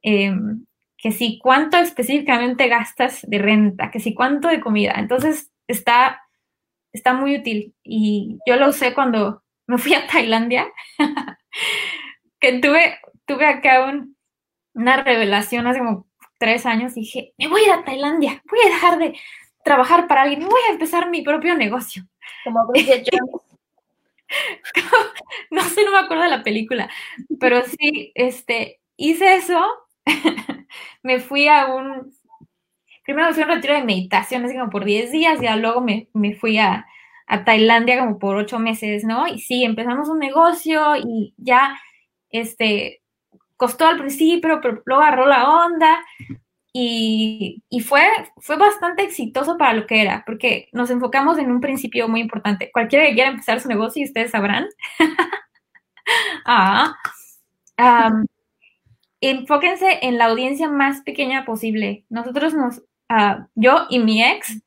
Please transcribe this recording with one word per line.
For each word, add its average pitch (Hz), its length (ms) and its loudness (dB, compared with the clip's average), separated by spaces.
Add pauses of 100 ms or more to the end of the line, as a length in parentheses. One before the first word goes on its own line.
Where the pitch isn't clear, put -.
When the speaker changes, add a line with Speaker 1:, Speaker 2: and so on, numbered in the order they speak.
Speaker 1:
em, 214 600 -2 (320)
que 220 160 -6
si 233 260 -4
cuánto 302 400 2
específicamente 254 880 0
gastas - 600 -2
de 208 100 -2
renta, 208 520 2
que 226 100 -8
si 220 140 -4
cuánto 285 340 -2
de 330 120 0
comida. 208 360 -2
Entonces, 262 540 -2 (180)
está, 240 540 2 (720)
está 233 200 0
muy 277 240 0
útil. 214 460 -6
Y 214 640 -2
yo 240 100 4
lo 269 120 6
usé 262 260 0
cuando 220 480 0 (240)
me 240 120 -2
fui 285 160 2
a - 120 -2
Tailandia, 233 640 0 (300)
<laughs> 294 400 -4 (1000)
que 254 200 2
tuve, 302 380 2 (280)
tuve 285 200 0
acá 262 380 4
un, 277 320 -8 (580)
una 254 280 2
revelación 214 640 0
hace 254 140 0
como 226 260 -4 (320)
tres 233 280 0
años. 240 280 -2
Dije, 247 440 -12
"Me 311 100 -4
voy 403 140 4
a 415 40 6
ir 392 60 6
a 339 120 0
Tailandia, 285 680 -2
voy 453 140 2
a 349 100 6
dejar 349 240 0
de 330 160 -2 (500)
trabajar 294 440 4
para 269 140 4
alguien, 294 260 -2
voy 494 200 4
a 415 40 0
empezar 339 380 -2
mi 330 120 -4
propio 311 340 0
negocio". 220 480 -4 (400)
Speaker 2:
Como 226 220 0
Bridget 254 440 2
Jones. 370 320 -4 (880)
Speaker 1:
<laughs> - 1160 -4
No 370 120 -2
sé, 370 220 0
no 403 80 0
me 392 60 4
acuerdo 349 260 0
de 339 60 2
la 240 120 -2
película, 220 460 -4 (500)
pero 247 260 2
sí, 294 500 -4
este, 247 680 -4 (160)
hice 330 400 4
eso. 349 240 0 (460)
<laughs> - 600 -4 (360)
Me 254 180 -2
fui 285 280 0
a 285 180 6
un, 262 460 -8 (920)
primero 311 240 0
me 320 60 0
fui 311 80 0
a 302 40 0
un 320 60 0
retiro 285 220 0
de 285 100 -2
meditación, 208 600 -2
así 254 120 -6
como 247 140 -6
por 202 140 -6
diez 220 280 -2
días, 311 280 2
ya 226 160 0
luego 226 240 0
me, 220 340 -4
me 208 200 -2
fui 214 240 -2
a, 196 280 0 (400)
a 190 180 -4
Tailandia 233 560 4
como 220 180 -2
por 196 180 -2
ocho 208 220 -6
meses, 220 460 -4
¿no? 233 240 -2
Y 226 120 -8
sí, 247 240 -2
empezamos 240 440 -4
un 320 100 -2
negocio 302 800 2
y 226 400 -6
ya, 262 420 2 (520)
este, 220 720 -4 (540)
costó 254 300 0
al 330 120 4
principio, 320 640 0
pero 226 240 -4
luego 269 160 4
agarró 269 240 4
la 269 220 4 (180)
onda 330 380 4 (680)
y, 220 960 -2
y 247 120 -4
fue, 277 220 4 (360)
fue - 180 -6
bastante 381 460 2
exitoso 285 560 -4
para 262 160 2
lo 220 120 -4
que 220 140 0
era, 202 240 0
porque - 480 -4
nos 240 180 -4
enfocamos 262 480 0
en 262 120 -2
un 247 100 0
principio 240 480 -4
muy 226 120 0
importante. 214 520 -4
Cualquiera 254 340 4
que 277 80 2
quiera 262 160 2
empezar 240 300 -4
su 269 80 -10
negocio, 226 340 -4
y 277 40 -4
ustedes 233 240 -4
sabrán, 214 380 -2 (300)
<laughs> - 1500 -4
ah, 233 480 2 (840)
am, 226 500 4 (920)
enfóquense 294 840 0
en 247 160 -2
la 233 80 4
audiencia 262 420 -2
más 277 340 0
pequeña 262 420 -4
posible. 214 640 -4
Nosotros 254 460 -4
nos, 254 280 -2 (260)
ah, 208 460 0
yo 262 360 4
y 254 80 0
mi 220 260 2
ex 247 420 -2